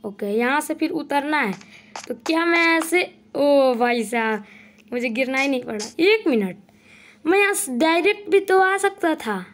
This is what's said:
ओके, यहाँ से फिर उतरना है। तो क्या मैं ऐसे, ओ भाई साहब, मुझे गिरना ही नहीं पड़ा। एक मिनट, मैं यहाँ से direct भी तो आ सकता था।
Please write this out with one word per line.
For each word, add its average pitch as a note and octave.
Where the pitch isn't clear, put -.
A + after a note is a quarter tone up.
ओके, G#3
यहाँ A#3+
से D4+
फिर D#4
उतरना C#4+
है। A3
तो B3
क्या E4
मैं E4+
ऐसे, E4
ओ C#4
भाई A#3+
साहब, A3
मुझे B3
गिरना C4
ही C#4
नहीं C4
पड़ा। A3
एक A4
मिनट, G3
मैं F4
यहाँ G4+
से C4
direct F#4
भी G4
तो F#4+
आ F#4+
सकता G4
था। G3+